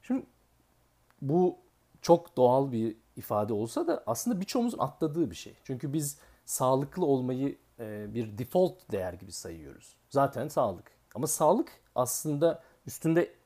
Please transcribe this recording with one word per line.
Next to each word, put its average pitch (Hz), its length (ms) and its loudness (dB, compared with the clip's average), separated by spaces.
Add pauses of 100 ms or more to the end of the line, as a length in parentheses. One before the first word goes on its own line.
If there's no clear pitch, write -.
Şimdi - 240 -4 (960)
bu 175 360 2 (440)
çok - 360 4
doğal 127 340 6
bir 113 240 -2 (200)
ifade 107 380 -2
olsa 117 340 -2
da - 200 -2
aslında 185 340 -2
birçoğumuzun 240 380 -4
atladığı 147 520 -2
bir 82 40 -12
şey. - 180 -16 (100)
Çünkü 135 300 -6
biz 147 260 -4 (260)
sağlıklı 139 600 0
olmayı, 131 520 0 (220)
e, 107 340 -10
bir 110 240 -6
default - 540 0
değer 92 220 -4
gibi 92 180 -16
sayıyoruz. - 640 -16 (140)
Zaten 139 380 0
sağlık. 107 440 -2 (240)
Ama 139 120 -4
sağlık 170 440 2 (240)
aslında 147 680 0 (240)
üstünde - 460 0 (120)